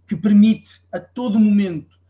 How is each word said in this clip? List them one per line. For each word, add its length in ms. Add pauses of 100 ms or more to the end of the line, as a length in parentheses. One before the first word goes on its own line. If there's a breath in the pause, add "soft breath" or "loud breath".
que 120
permite, 640 (100)
a 80
todo 400
momento, 580 (120)